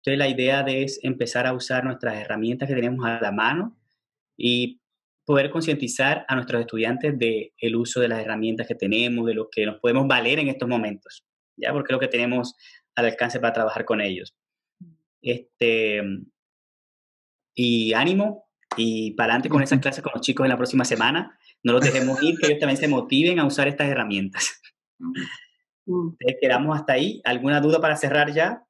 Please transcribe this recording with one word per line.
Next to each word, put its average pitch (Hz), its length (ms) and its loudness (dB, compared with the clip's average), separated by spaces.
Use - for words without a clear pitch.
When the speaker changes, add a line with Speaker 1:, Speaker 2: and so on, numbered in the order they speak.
Speaker 1:
Entonces, 139 160 0
la 139 100 2
idea 131 340 2
de 135 200 0
es 135 200 -6
empezar 123 440 -2
a 127 60 0
usar 127 320 -2
nuestras 123 320 -4
herramientas 110 520 -4
que 139 60 -2
tenemos 123 320 -2
a 117 140 -2
la 101 120 -2
mano 143 440 0
y 123 440 0
poder 139 240 2
concientizar 147 760 -2
a 131 60 0
nuestros 123 280 -2
estudiantes 120 560 -2
de 113 400 -2
el 113 180 -2
uso 117 240 -2
de 120 80 4
las 113 120 -2
herramientas 110 460 -4
que 117 80 -6
tenemos, 117 520 0
de 113 80 0
lo 110 160 -4
que 107 160 -2
nos 104 120 -8
podemos 131 300 2
valer 127 300 2
en 147 100 0
estos 123 200 -4
momentos, 110 560 -6
¿ya? 117 160 -4
Porque 135 200 -2
es - 20 2
lo 131 60 -2
que 139 80 0
tenemos 123 460 -2
al 117 100 2
alcance 120 320 -2
para 117 140 0
trabajar 113 320 -2
con 107 160 0
ellos. 92 340 -4
Este, 113 800 0
y 117 380 2
ánimo, 190 560 0
y 113 360 -2
pa'lante 117 360 0
con 147 140 4
esas 135 160 2
Speaker 2:
<laughs> - 20 4
Speaker 1:
clases 135 220 -4
con 143 120 -6
los 120 80 -6
chicos 131 220 0
en 131 60 4
la 120 60 2
próxima 123 280 0
semana. 127 540 0
No 120 120 4
los 135 80 6
dejemos 135 400 2
ir, 165 160 4
que 156 80 2
ellos 147 120 4
también 139 200 2
se 156 100 0
motiven 139 500 2
a 147 80 2
usar 139 220 2
estas 143 200 0
herramientas. 104 720 -2
Speaker 3:
Mm. 254 140 -8
Speaker 1:
Entonces, 165 540 -2
quedamos 139 380 2
hasta 143 160 0
ahí. 143 300 0
¿Alguna 131 360 2
duda 156 200 4
para 151 160 2
cerrar 147 360 2
ya? 175 380 0